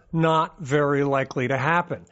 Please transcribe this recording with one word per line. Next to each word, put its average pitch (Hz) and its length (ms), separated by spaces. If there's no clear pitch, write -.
not 160 480
very 143 440
likely 135 440
to 131 100
happen. 165 540